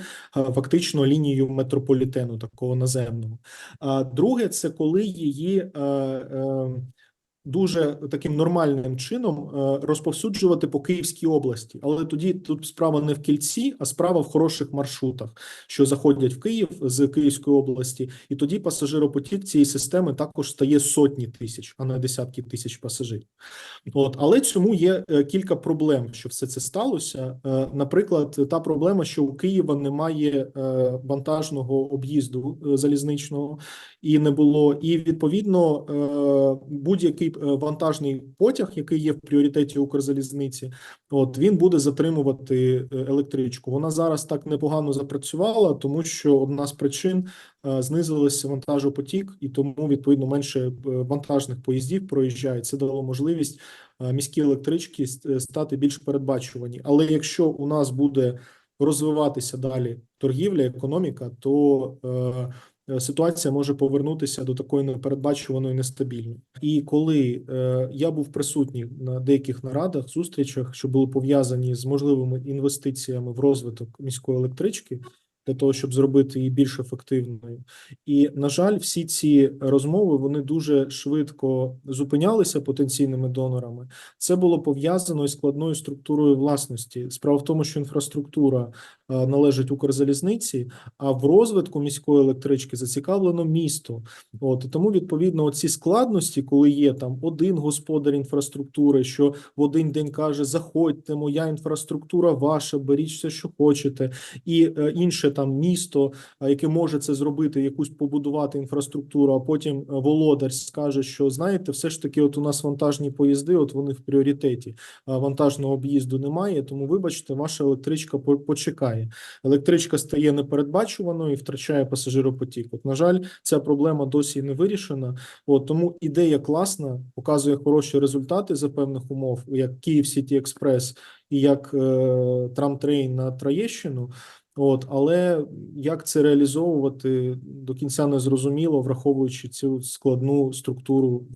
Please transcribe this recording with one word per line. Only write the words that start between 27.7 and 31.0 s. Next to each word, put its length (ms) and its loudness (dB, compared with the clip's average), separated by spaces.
наприклад, 760 0
та 100 0
проблема, 460 0
що 180 -2
у 100 0
Києва 420 0
немає, 840 -2
е, 460 0